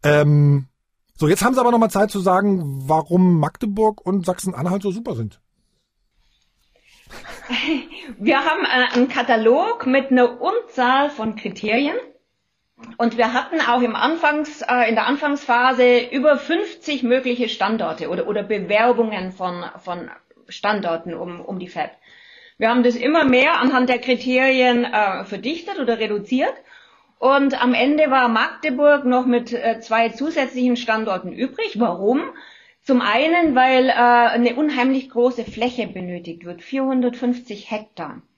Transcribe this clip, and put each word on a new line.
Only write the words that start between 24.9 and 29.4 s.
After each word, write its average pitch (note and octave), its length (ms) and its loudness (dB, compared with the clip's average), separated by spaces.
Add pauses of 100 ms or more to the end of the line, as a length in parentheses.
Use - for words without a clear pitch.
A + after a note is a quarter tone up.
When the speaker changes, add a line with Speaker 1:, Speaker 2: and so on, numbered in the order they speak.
Speaker 2:
verdichtet E4 540 -8
oder A#3 220 -2
reduziert. A3 540 -2 (640)
Und C4+ 440 2
am B3 100 2
Ende D4 380 2
war B3+ 180 4
Magdeburg C#4+ 760 2
noch B3 220 2
mit, A#3+ 260 0